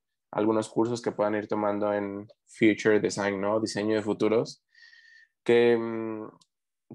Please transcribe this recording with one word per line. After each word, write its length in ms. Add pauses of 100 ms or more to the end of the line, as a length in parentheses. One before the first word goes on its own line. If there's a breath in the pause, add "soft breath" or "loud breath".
(300)
algunos 380
cursos 340
que 100
puedan 220
ir 140
tomando 440
en 340 (200)
Future 540
Design, 400
¿no? 200
Diseño 360
de 60
futuros, 640 (800 soft breath)
que, 320
mm, 520 (680)